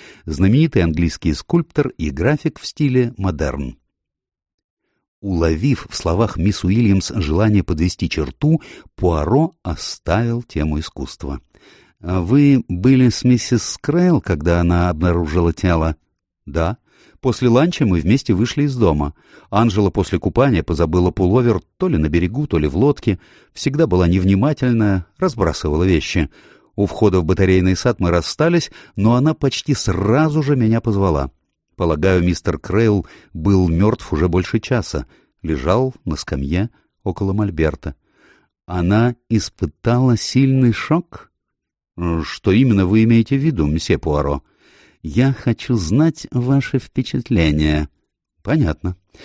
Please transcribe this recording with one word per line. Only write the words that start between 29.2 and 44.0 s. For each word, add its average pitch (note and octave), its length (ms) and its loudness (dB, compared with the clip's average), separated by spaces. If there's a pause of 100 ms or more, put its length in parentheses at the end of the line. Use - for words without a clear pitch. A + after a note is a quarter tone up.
почти - 400 -4
сразу C3 680 0
же C#3+ 120 0
меня A2+ 260 2
позвала. F#2 500 0 (440)
Полагаю, F2 480 0
мистер F2 360 -2
Крейл G#2 460 0 (280)
был F#2 340 2
мертв F#2+ 460 0
уже D#2 160 0
больше F#2 300 -2
часа. F2 480 -4 (340)
Лежал E2+ 520 -2 (120)
на D#2 100 -4
скамье D#2 540 -4 (340)
около G2 300 -4
мольберта». D#2+ 640 -2 (720)
«Она G2+ 500 0 (140)
испытала A#2 840 0
сильный C3 580 2
шок?» - 580 -4 (920)
«Что - 280 -2
именно A2 340 4
вы G#2+ 180 4
имеете A2+ 320 4
в C3+ 80 0
виду, A#2 220 0
месье D#2 320 0
Пуаро?» D2 460 -2 (580)